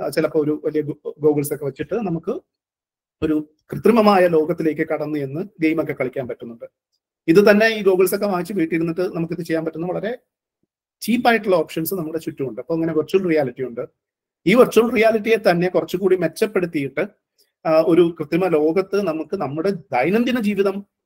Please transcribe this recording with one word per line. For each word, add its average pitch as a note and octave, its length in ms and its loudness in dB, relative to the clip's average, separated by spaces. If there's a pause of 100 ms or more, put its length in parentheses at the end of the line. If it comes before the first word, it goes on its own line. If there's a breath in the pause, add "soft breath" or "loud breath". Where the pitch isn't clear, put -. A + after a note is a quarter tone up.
ആ, - 80 -6
ചിലപ്പോ D3+ 320 0
ഒരു D3+ 240 -2
വലിയ D3+ 160 -2
ഗോ-, - 380 -8
goggles D3 360 2
ഒക്കെ C#3 100 -8
വെച്ചിട്ട് C#3 300 -8
നമുക്ക് G3+ 460 -4 (840)
ഒരു D#3 260 -2 (240)
കൃത്രിമമായ G#3 540 4
ലോകത്തിലേക്ക് D#3+ 640 0
കടന്നു D3+ 300 -4
എന്ന് C#3 220 -6 (200)
ഗെയിമൊക്കെ D#3 320 0
കളിക്കാൻ B2+ 360 -6
പറ്റുന്നുണ്ട്. A#2 360 -14 (640)
ഇത് G3+ 220 8
തന്നെ, G#3 160 6
ഈ G#3+ 160 -2
goggles F#3+ 320 2
ഒക്കെ G3+ 120 -4
വാങ്ങിച്ച് F3+ 260 -4
വീട്ടിൽ E3 240 -2
ഇരുന്നിട്ട് E3 240 -4
നമുക്കിത് E3+ 420 -6
ചെയ്യാൻ D#3+ 220 -4
പറ്റുന്ന D#3+ 220 -8
വളരെ F#3 320 -6 (840)
ചീപ്പായിട്ടുള്ള A3 560 0
options D#3+ 380 -4
നമ്മുടെ D#3+ 240 -6
ചുറ്റുമുണ്ട്. C#3+ 420 -8
അപ്പൊ E3 140 -6
അങ്ങനെ E3 180 -2
വെർച്വൽ E3 360 0
റിയാലിറ്റി C#3+ 340 0
ഉണ്ട്. A#2+ 180 -8 (680)
ഈ F3+ 80 4
വെർച്വൽ A#3+ 360 6
റിയാലിറ്റിയെ A3 600 2
തന്നെ F3 180 2
കുറച്ചുകൂടി F#3 480 0
മെച്ചപ്പെടുത്തിയിട്ട്, E3+ 840 -2 (680)
ആ, D#3+ 200 4
ഒരു E3+ 320 4
കൃത്രിമ E3+ 300 -2
ലോകത്ത് E3+ 580 0
നമുക്ക് D#3 300 -6
നമ്മുടെ D#3+ 340 -4
ദൈനംദിന G3+ 680 0
ജീവിതം G3+ 460 -2 (200)